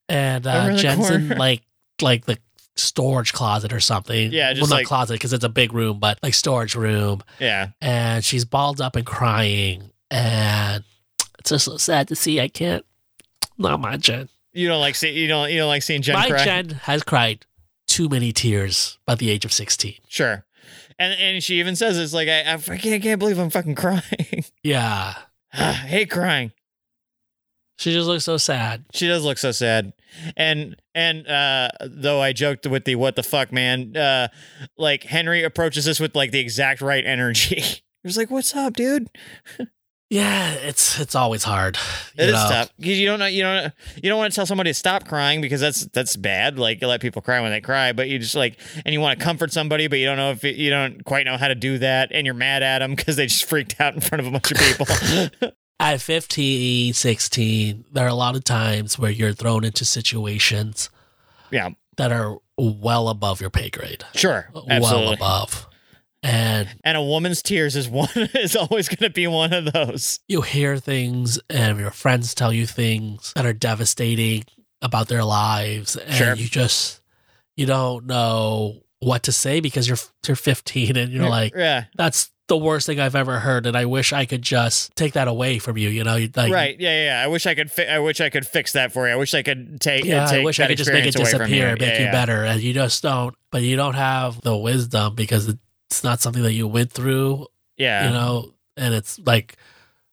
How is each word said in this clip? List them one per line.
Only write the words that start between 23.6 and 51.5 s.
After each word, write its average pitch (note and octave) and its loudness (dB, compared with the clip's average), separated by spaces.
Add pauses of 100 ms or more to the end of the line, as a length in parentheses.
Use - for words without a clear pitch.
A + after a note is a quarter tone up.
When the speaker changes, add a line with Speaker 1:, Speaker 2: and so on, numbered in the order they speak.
Speaker 2:
crying." - -2
<laughs> - -20
Speaker 1:
Yeah. A2 -2 (200)
Speaker 2:
<sighs> - -20
I C#3+ 0
hate C#3+ -2
crying. D3+ -2 (1300)
Speaker 1:
She E3+ -2
just E3+ 0
looks E3+ 0
so E3 0
sad. A#2 -2
Speaker 2:
She F3 -2
does E3+ 2
look C#3 -2
so C3 0
sad. A2+ 0 (420)
And, D#3 0 (180)
and, E3 -2
uh, C3+ 0 (100)
though C#3 -2
I C3+ 2
joked C#3 -2
with C3+ -2
the C3 0
"what C3 0
the B2+ -2
fuck, C#3 0
man," B2+ -2
uh, C3+ 2 (500)
like, D3 0
Henry E3 0
approaches D3+ 0
this D#3 0
with, D#3 -2
like, C#3 0
the C3+ 0
exact C3 -2
right C3+ 0
energy. B2+ 0 (200)
<laughs> - -20
He's F3+ -6
like, A3+ -2
"What's C4 -2
up, C4+ -2
dude?" B3 0 (500)
<laughs> B3 -10 (420)
Speaker 1:
Yeah, G3+ 0
it's, C#3 0
it's - -6
always A2+ 2
hard, F#2+ 0 (400)
Speaker 2:
It D#3 2
Speaker 1:
you - -
Speaker 2:
is G#3+ 4
Speaker 1:
know? G#2+ 4
Speaker 2:
tough. A#2 0
'Cause F#3+ -2
you G3 2
don't G#3 0
know, G3 -2
you F#3+ 0
don't, F#3+ -2 (240)
you F3+ -2
don't G#3+ 2
wanna G#3+ 0
tell G3+ -2
somebody F#3 0
to C#3 -2
stop F#3 -2
crying D3 2
because C#3 -2
that's, D3 -2
that's - -2
bad. G#2 0
Like, A2+ 0
you B2+ -2
let B2 0
people A#2 -6
cry B2 0
when A2+ 0
they G#2+ -2
cry, C3 0
but C3 -2
you C3+ -2
just, A2+ -4
like, B2 0 (260)
and D3+ -2
you D3+ 0
wanna C#3 2
comfort E3 -2
somebody, D3+ 0
but C#3 0
you C3 2
don't C3+ 0
know C#3 0
if A#2+ -6
it, C#3 -2
you D3 0
don't C#3 -2
quite C#3 0
know C3 -2
how C#3 0
to C3 2